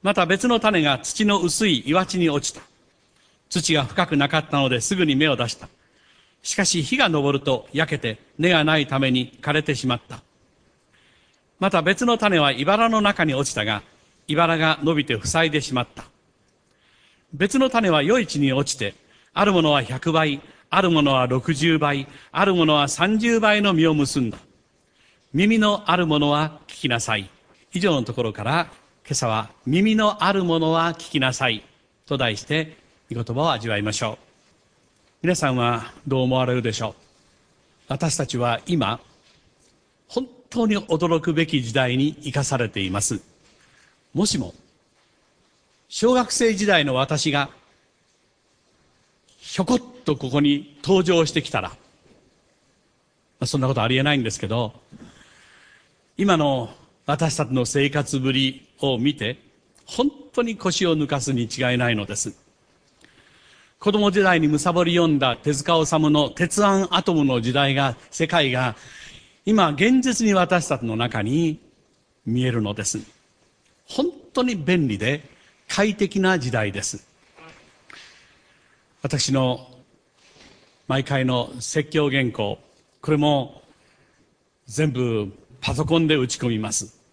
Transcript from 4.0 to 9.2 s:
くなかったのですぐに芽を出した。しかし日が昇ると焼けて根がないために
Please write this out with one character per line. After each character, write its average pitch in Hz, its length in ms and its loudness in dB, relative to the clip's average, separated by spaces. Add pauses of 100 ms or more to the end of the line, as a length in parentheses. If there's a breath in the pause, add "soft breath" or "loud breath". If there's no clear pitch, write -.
く 160 80 -2
な 143 140 2
か 160 80 0
っ 156 120 -4
た 143 120 0
の 135 80 0
で 123 100 0
す 196 160 -4
ぐ 180 100 2
に 143 120 2
芽 156 100 4
を 139 80 2
出 117 140 -4
し - 60 -10
た。 - 120 -20 (760 soft breath)
し - 120 -8
か 202 80 0
し 175 180 0
日 151 140 -2
が 262 140 2
昇 143 200 2
る 139 120 0
と 127 320 -2
焼 156 160 -2
け 147 100 -4
て 110 200 -6 (200)
根 170 120 2
が 160 120 4
な 156 140 2
い 143 100 0
た 135 120 -2
め 135 120 2
に 127 300 -4